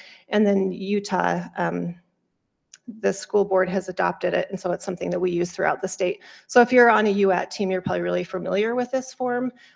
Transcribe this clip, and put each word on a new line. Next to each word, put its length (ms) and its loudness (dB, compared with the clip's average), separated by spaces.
And 160 4
then 260 2
Utah, 760 -2
um, 380 -4
the 120 2
school 320 0
board 240 2
has 200 -4
adopted 460 -2
it, 160 0
and 80 -6
so 140 -4
it's 120 -6
something 260 -6
that 100 -2
we 100 0
use 220 -2
throughout 280 -2
the 80 -4
state. 340 -4
So 120 4
if 120 4
you're 180 8
on 160 4
a 40 4
U 200 4
A 160 0
T 120 -12
team, 120 -2
you're 120 -2
probably 180 -2
really 240 -2
familiar 500 -2
with 160 -2
this 240 -4
form, 380 -2